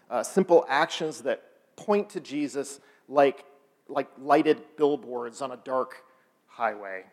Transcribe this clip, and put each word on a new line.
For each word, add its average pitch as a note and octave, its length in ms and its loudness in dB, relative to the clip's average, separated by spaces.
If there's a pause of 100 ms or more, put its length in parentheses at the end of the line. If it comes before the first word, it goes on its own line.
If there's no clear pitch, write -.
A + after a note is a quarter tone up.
(100)
uh, A#2+ 120 -2
simple F#3 460 4
actions D3+ 540 -2
that - 540 -8
point G#3 340 0
to F#3 100 -10
Jesus C#3 600 -8 (280)
like, C#3 360 4 (440)
like C#3 200 -4 (100)
lighted D3 580 2
billboards B2 680 -2
on C3 100 -6
a B2+ 60 -12
dark B2+ 460 -4 (420)
highway G#2 680 -6